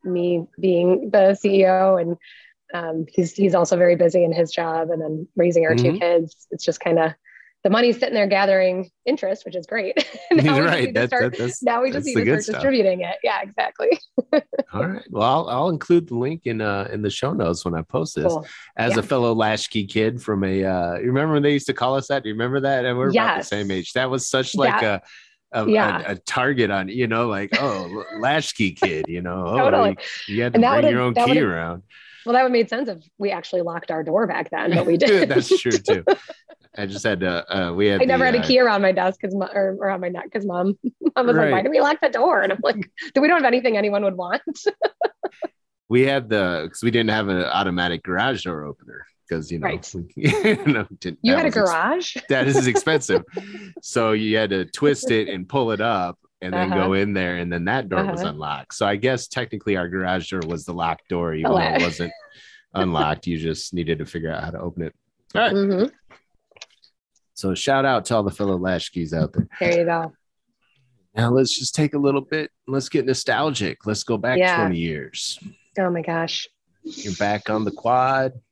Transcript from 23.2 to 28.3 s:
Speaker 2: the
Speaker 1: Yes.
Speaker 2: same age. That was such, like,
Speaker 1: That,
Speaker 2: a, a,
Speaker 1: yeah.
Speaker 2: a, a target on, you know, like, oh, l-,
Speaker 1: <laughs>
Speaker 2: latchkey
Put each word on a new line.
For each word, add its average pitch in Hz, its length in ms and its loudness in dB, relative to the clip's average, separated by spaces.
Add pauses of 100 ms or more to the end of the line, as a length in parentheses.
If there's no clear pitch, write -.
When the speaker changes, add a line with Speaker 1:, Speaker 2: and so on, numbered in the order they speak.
Speaker 2:
the - 60 -2
Speaker 1:
Yes. - 100 -10
Speaker 2:
same 101 200 -4
age. 95 240 -6
That 127 160 0
was 127 180 -4
such, 131 280 -2
like, 196 260 2
Speaker 1:
That, 104 220 0 (480)
Speaker 2:
a, 113 140 -2
a, - 40 0
Speaker 1:
yeah. 214 380 2
Speaker 2:
a, 101 60 -6
a - 20 -4
target 123 560 0
on, 95 160 -2
you 120 180 -2
know, 113 220 0
like, 101 220 -4 (120)
oh, 107 220 -2
l-, 95 280 -10
Speaker 1:
<laughs> - 100 -12
Speaker 2:
latchkey 135 500 0